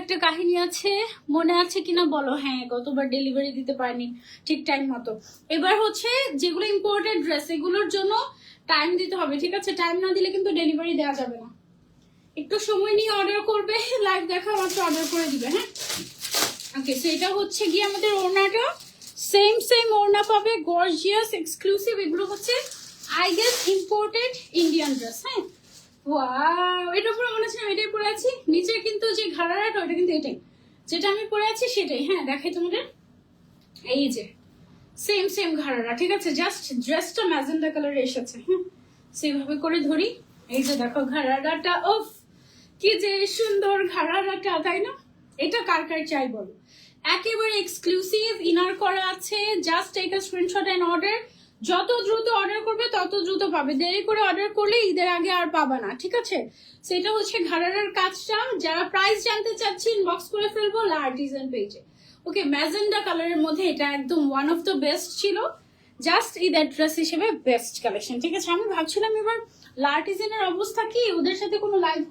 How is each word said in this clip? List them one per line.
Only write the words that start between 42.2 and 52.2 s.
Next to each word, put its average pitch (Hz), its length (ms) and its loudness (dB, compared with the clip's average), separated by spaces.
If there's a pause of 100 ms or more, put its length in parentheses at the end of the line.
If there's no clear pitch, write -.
কি 403 100 4 (120)
যে 403 80 2 (260)
সুন্দর 403 400 2 (160)
ঘাড়ারাটা, 370 600 0 (120)
তাই 359 200 0
না? 523 80 -6 (520)
এটা 466 140 0 (100)
কার 320 200 2
কার 320 120 -2 (100)
চাই 269 240 0
বলো? 196 180 -10 (640)
একেবারে 440 460 0
এক্সক্লুসিভ 403 680 0 (200)
ইনার 359 220 2 (100)
করা 381 200 2 (100)
আছে। 415 260 -6 (280)
Just 339 300 0
take 370 220 -2
a - 60 -6
screenshot 359 480 -2
and 359 100 2 (100)
order। 392 240 0 (520)
যত 370 200 2 (160)
দ্রুত 440 220 2 (120)